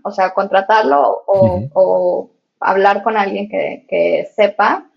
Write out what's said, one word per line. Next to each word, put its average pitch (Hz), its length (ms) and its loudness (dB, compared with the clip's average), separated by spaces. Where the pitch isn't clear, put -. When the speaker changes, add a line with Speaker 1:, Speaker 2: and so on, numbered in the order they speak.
Speaker 1:
o 208 80 -8
sea, 185 220 -2
contratarlo 196 960 2
o, 190 280 2
Speaker 2:
Ujú. 139 200 -6
Speaker 1:
o 185 560 0
hablar 202 440 0
con 220 120 -2
alguien 202 320 -4
que, - 400 -6
que 170 480 -2
sepa 214 600 0